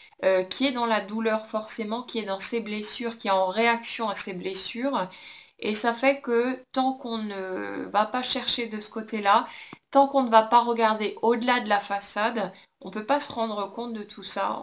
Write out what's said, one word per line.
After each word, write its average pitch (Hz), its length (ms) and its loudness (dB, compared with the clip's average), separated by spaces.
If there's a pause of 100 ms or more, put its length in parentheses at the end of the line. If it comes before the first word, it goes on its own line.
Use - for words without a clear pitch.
(240)
euh, 185 200 4
qui 220 220 -2
est 285 60 2
dans 240 140 -2
la 220 160 2
douleur 220 460 -2
forcément, 220 540 -4
qui 240 180 -6
est 202 60 -4
dans 196 140 -4
ses 233 220 0
blessures, 214 560 -6
qui - 100 -8
est 196 40 2
en 190 160 4
réaction 226 600 0
à 196 80 -2
ses 190 200 0
blessures. 202 720 -4 (500)
Et 208 140 -2
ça 233 200 2
fait 277 280 2
que 247 400 0 (100)
tant 262 220 2
qu'on 233 240 -6
ne 196 720 -6
va 202 160 4
pas 254 180 -4
chercher 240 440 -2
de 214 120 -8
ce 208 100 -8
côté-là, 214 580 2 (420)
tant 277 180 6
qu'on 277 160 2
ne 233 60 -2
va 220 140 8
pas 240 160 6
regarder 220 640 2
au-delà 240 400 4
de 214 80 -4
la 208 100 4
façade, 208 720 -2 (300)
on 185 100 -12
peut 214 140 -6
pas 285 160 2
se - 100 -2
rendre 208 400 -2
compte 240 220 -8
de 208 100 -6
tout 208 180 -16
ça, 202 400 -2